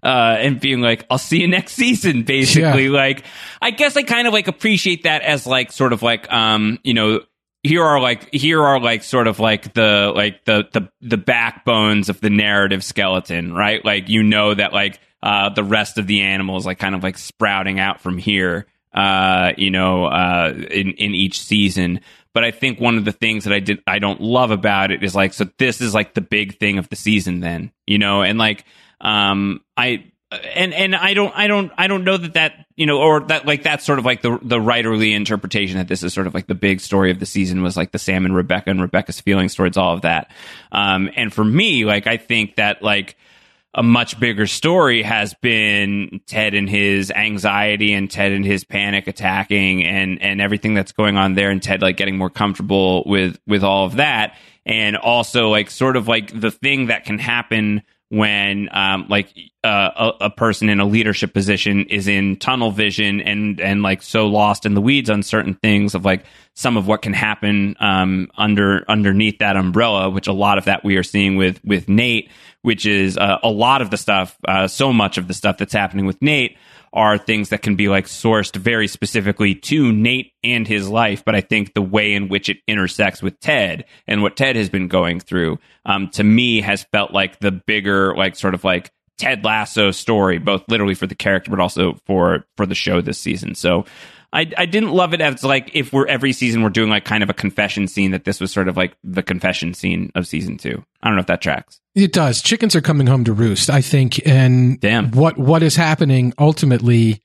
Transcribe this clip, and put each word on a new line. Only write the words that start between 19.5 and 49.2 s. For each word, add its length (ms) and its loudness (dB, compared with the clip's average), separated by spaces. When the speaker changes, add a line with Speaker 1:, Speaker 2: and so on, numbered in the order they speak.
Speaker 1:
you 140 -2
know, 340 0
uh, 480 0
in, 220 -2
in 240 -4
each 260 -2
season. 600 0
But 100 0
I 80 0
think 280 -6
one 180 2
of 80 -2
the 60 -2
things 340 -2
that 80 0
I 60 0
did, 280 -4
I 120 -2
don't 200 -2
love 320 0
about 400 0
it 120 -4
is, 120 -4
like, 180 0
so 140 -4
this 220 0
is, 140 -4
like, 220 -2
the 60 -2
big 380 -4
thing 200 0
of 100 -8
the 60 -10
season 440 0
then, 320 -8
you 100 0
know? 260 2
And, 140 0
like, 280 -2
um, 600 -2
I, 280 -2
and, 180 -2
and 220 0
I 180 0
don't, 220 0
I 100 0
don't, 320 0
I 80 0
don't 180 -2
know 140 2
that 160 -8
that, 320 -2
you 120 0
know, 100 2
or 220 6
that, 260 -2
like, 160 0
that's 240 -4
sort 140 0
of, 60 -4
like, 180 0
the, 180 -2
the 160 -2
writerly 580 2
interpretation 600 -2
that 100 -4
this 140 -4
is 100 -4
sort 140 -4
of, 80 -6
like, 140 -6
the 80 -4
big 260 0
story 300 0
of 80 -4
the 80 -8
season 340 -2
was, 160 -2
like, 140 -4
the 80 -6
Sam 260 -2
and 100 0
Rebecca 360 0
and 100 0
Rebecca's 400 -4
feelings 320 0
towards 240 0
all 160 2
of 80 -6
that. 300 -2
Um, 440 0
and 160 -4
for 120 0
me, 420 2
like, 220 0
I 100 0
think 380 -2
that, 260 0
like, 340 -2
a 60 0
much 380 2
bigger 260 0
story 560 2
has 400 -2
been 840 0
Ted 260 -2
and 160 -2
his 400 2
anxiety 840 0
and 160 -2
Ted 220 0
and 140 -2
his 180 -2
panic 440 -4
attacking 760 -2